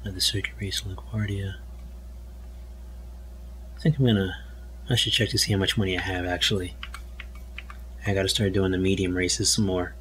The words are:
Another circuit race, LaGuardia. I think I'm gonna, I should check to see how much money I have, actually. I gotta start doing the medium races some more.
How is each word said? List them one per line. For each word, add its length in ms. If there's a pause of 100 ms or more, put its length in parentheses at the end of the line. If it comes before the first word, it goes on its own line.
Another 160
circuit 420
race, 200
LaGuardia. 720 (2250)
I 60
think 160
I'm 80
gonna, 320 (520)
I 60
should 180
check 160
to 80
see 140
how 80
much 180
money 200
I 40
have, 240
actually. 500 (1300)
I 80
gotta 160
start 240
doing 180
the 60
medium 380
races 340
some 160
more. 360